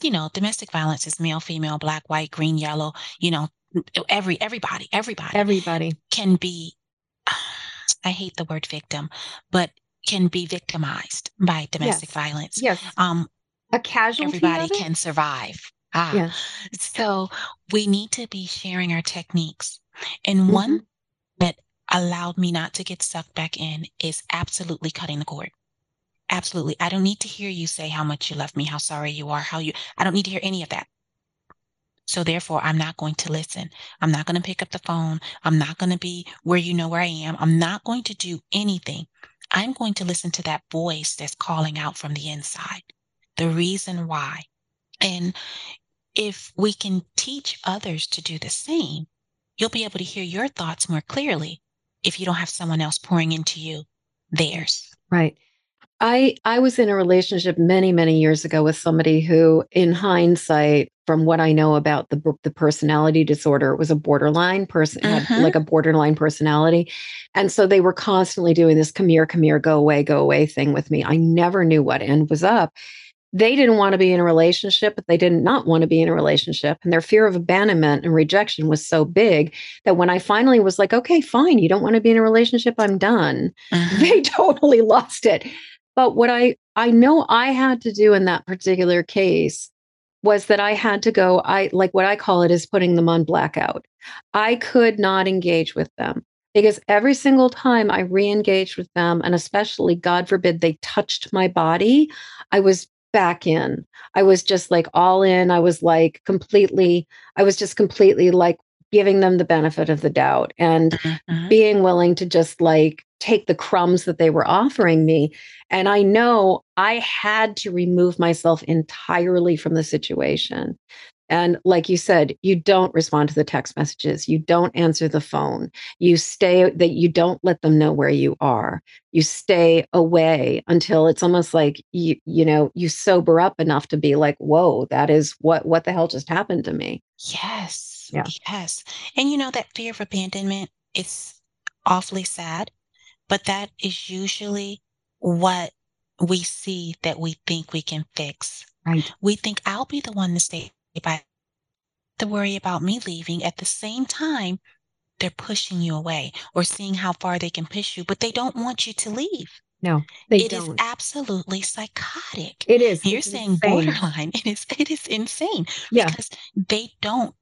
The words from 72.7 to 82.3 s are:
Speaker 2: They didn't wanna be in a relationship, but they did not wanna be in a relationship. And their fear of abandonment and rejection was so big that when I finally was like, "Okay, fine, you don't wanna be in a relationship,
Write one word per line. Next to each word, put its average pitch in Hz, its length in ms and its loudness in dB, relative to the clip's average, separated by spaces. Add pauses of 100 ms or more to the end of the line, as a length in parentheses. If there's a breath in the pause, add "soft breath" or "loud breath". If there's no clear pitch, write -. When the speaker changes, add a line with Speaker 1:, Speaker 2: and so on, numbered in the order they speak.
Speaker 2:
They 226 240 2
didn't 240 220 6
wanna 196 200 2
be 185 140 4
in 175 80 4
a 175 40 2
relationship, 175 720 2
but - 100 -12
they 170 100 4
did 175 160 4
not 170 340 2
wanna 160 200 4
be 160 160 4
in 165 60 2
a 165 60 0
relationship. 151 680 0
And 170 100 0
their 165 80 4
fear 214 260 4
of 185 100 0
abandonment 175 680 2
and 170 100 0
rejection 160 540 2
was 156 180 0
so 156 180 2
big 170 500 2 (300 loud breath)
that 180 120 4
when 175 140 4
I 180 80 0
finally 233 420 4
was 190 180 2
like, 196 140 2
"Okay, 262 300 2
fine, 285 360 4
you 160 120 4
don't 202 120 2
wanna 226 180 2
be 226 100 4
in 226 80 6
a 226 40 4
relationship, 233 560 2